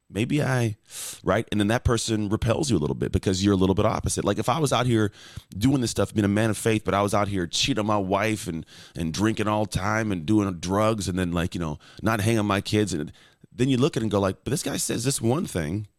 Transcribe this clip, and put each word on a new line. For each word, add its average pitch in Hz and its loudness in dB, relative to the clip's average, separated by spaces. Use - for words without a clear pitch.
Maybe 131 -2
I," 120 0
right? 98 0
And 107 0
then 101 2
that 117 0
person 110 2
repels 117 0
you 110 2
a 76 4
little 69 0
bit 60 -4
because 95 0
you're 101 6
a 92 2
little 95 4
bit 104 2
opposite. 98 -2
Like, 101 0
if 110 -2
I 127 0
was 139 2
out 123 0
here 110 2
doing 135 4
this 113 -2
stuff, 101 0
being 107 2
a 101 4
man 107 2
of 98 -2
faith, 110 2
but 95 0
I 101 2
was 101 0
out 101 2
here 95 -2
cheating - -2
on 104 0
my 107 2
wife 98 -2
and, 80 -6
and 80 -2
drinking 107 0
all 107 0
the - -6
time 107 0
and 85 -4
doing 101 2
drugs 98 0
and 90 -2
then, 90 0
like, 87 -2
you 92 -4
know, 78 -4
not 110 0
hanging 107 0
my 101 0
kids. 104 0
And 80 -6
then 123 -2
you 131 2
look 135 0
at 117 -2
it - -2
and 107 -2
go 101 2
like, 98 -2
"But 107 -4
this 160 -4
guy 151 -6
says 117 -4
this 139 -2
one 127 0
thing 90 -4